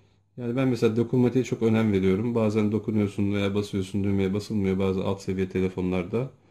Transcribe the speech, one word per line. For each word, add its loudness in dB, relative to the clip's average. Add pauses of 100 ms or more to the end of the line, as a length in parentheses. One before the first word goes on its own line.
(360)
Yani -6
ben 0
mesela 2
dokunmatiğe 2
çok -6
önem 4
veriyorum. 2
Bazen 2
dokunuyorsun 0
veya 0
basıyorsun -2
düğmeye, 0
basılmıyor -2
bazı 0
alt -4
seviye -2
telefonlarda. -2 (200)